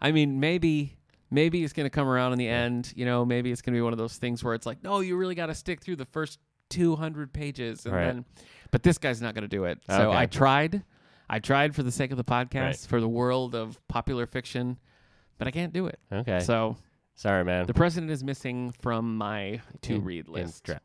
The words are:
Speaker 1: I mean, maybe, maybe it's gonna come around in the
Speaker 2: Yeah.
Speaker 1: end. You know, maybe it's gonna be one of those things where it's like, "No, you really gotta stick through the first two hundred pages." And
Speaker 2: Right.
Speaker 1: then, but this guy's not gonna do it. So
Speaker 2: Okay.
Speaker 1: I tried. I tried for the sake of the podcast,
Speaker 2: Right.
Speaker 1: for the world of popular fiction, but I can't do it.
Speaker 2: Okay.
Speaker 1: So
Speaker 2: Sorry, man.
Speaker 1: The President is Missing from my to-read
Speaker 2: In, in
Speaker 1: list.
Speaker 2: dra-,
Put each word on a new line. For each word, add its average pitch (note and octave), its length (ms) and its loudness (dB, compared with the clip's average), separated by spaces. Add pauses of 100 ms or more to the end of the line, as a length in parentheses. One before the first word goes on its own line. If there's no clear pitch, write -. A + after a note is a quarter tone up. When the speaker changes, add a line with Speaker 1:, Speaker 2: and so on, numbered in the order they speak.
Speaker 1:
I D3 120 2
mean, C#3+ 280 4
maybe, D#3 560 0 (340)
maybe D#3+ 340 4
it's C#3+ 80 -4
gonna C#3+ 180 -2
come C#3 180 0
around B2+ 240 4
in B2 60 0
the B2 60 2
Speaker 2:
Yeah. A#2 160 0
Speaker 1:
end. A#2+ 340 -2
You B2 120 -4
know, B2 180 2
maybe B2 280 0
it's A#2+ 100 -6
gonna B2 140 0
be A#2 60 2
one A#2 120 2
of A2+ 40 -6
those A2+ 200 -4
things A#2+ 260 -4
where A#2 100 0
it's A2+ 120 -6
like, A2+ 160 -8
"No, G3+ 180 0
you F#3 160 0
really F#3 180 -2
gotta E3 200 -4
stick - 260 -8
through F3+ 160 -6
the C3 100 -6
first - 320 -6 (300)
two E3+ 280 4
hundred D3+ 360 -6
pages." C3+ 540 -6
And G2 80 -2
Speaker 2:
Right. F2 100 2
Speaker 1:
then, B2 200 0 (460)
but - 120 2
this E3+ 160 8
guy's A#2+ 240 0
not A2+ 120 -2
gonna G#2+ 140 -6
do G2 160 0
it. F2 220 0
So G2+ 240 4
Speaker 2:
Okay. F#2 80 4
Speaker 1:
I B2 80 4
tried. D3 560 4 (460)
I A2 120 -2
tried C#3+ 340 2
for C#3+ 80 -2
the B2 80 0
sake C3 220 -2
of C3 40 -6
the A#2+ 80 -2
podcast, B2 380 0
Speaker 2:
Right. - 260 -4
Speaker 1:
for A#2+ 120 2
the A2+ 80 2
world B2 480 0
of A2 320 -8
popular A#2+ 380 -2
fiction, B2 520 -6 (600)
but A#2+ 100 -2
I - 20 -4
can't E3 220 -4
do F3+ 160 -2
it. - 100 -10 (140)
Speaker 2:
Okay. G2+ 280 0
Speaker 1:
So A2+ 360 0 (400)
Speaker 2:
Sorry, G2 280 2
man. F2+ 220 0
Speaker 1:
The A#2 80 -2
President E3+ 380 2
is C3 100 -4
Missing B2 580 -6
from A#2 380 -2
my G#2 420 -6 (200)
to-read F#2 480 -4
Speaker 2:
In, E2 80 -16
in F2+ 80 -4
Speaker 1:
list. D#2+ 200 -14
Speaker 2:
dra-, D2+ 200 -6